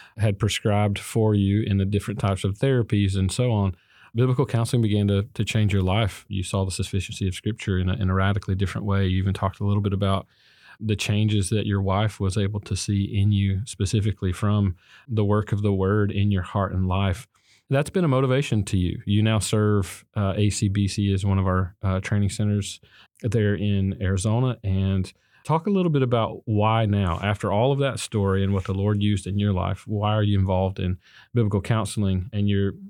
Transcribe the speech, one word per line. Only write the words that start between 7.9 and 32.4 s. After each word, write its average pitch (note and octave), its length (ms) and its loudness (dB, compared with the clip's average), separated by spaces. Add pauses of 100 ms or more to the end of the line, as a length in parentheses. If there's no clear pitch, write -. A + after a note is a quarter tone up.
in F#2+ 160 -2
a F#2 60 0
radically G2 400 0
different F#2+ 320 -4
way. G2 180 0
You F#2 120 0
even F#2+ 160 0
talked - 260 -4
a G2+ 60 -4
little G#2 180 0
bit G2 100 -2
about G2 320 -2 (540)
the G#2+ 160 -2
changes G#2 540 0
that G#2 180 -2
your G2+ 140 0
wife G2+ 400 -2
was F#2 160 0
able G2+ 240 -2
to - 140 -6
see G2 280 -2
in G2 300 0
you, G2 320 0
specifically G2 640 -2
from G2+ 460 0 (320)
the G#2+ 160 0
work G#2 260 0
of G2+ 100 -2
the G#2 120 2
Word G2 360 2
in G2+ 220 2
your F#2 120 0
heart G2 300 -2
and F#2 140 0
life. F#2+ 400 0 (440)
That's C#3+ 200 0
been F#3 120 0
a D#3+ 40 2
motivation C3 560 2
to G2 140 -2
you. F2+ 280 0
You G2+ 160 2
now A2 160 2
serve, G#2 680 0 (120)
uh, G2 200 0
A G#2 140 2
C G2+ 200 0
B G2+ 180 0
C G2+ 260 0
as F#2+ 100 -2
one G2 140 2
of F#2+ 80 2
our, F#2 380 0
uh, F#2+ 160 0
training G2+ 320 0
centers G#2 480 -4 (420)
there G#2 320 2
in G2 480 0
Arizona. A2 640 0
And F#2+ 500 0 (300)
talk E3 240 -2
a - 20 -2
little F#3 220 2
bit C#3 100 2
about A#2 440 0
why A2 420 2
now, G2 340 0
after G2+ 300 -2
all A#2 200 2
of C#3 60 0
that C3+ 220 -2
story G2 440 0
and G2 120 0
what F#2+ 80 -2
the G2 100 -4
Lord G2+ 300 0
used G#2 240 0
in F#2+ 100 -4
your G2+ 160 2
life, F#2 320 -2
why G#2+ 300 -2
are G#2+ 80 2
you G2+ 160 2
involved F#2+ 400 0
in F2+ 180 -2 (380)
biblical G#2 260 2
counseling, G#2 720 -2
and G2+ 160 0